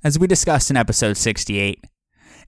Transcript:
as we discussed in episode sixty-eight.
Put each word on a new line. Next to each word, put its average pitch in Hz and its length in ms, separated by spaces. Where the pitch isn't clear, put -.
as 151 140
we 185 80
discussed 160 440
in 135 60
episode 107 400
sixty-eight. 101 680